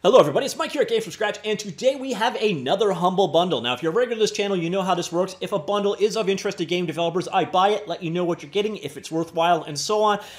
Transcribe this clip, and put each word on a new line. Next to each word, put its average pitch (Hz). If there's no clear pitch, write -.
Hello -
everybody, 175
it's -
Mike 311
here 277
at -
Games 220
from 170
Scratch, 208
and 214
today 226
we 262
have 220
another 185
Humble 180
Bundle. 165
Now, 120
if 120
you're 160
a 175
regular 240
to 220
this 208
channel, 202
you 170
know 190
how 180
this 170
works. 185
If 185
a 202
bundle 202
is 202
of 208
interest 196
to 175
game 175
developers, 165
I 185
buy 190
it, 208
let 165
you 165
know 175
what 170
you're 143
getting, 202
if 139
it's -
worthwhile, 165
and 151
so 214
on. 208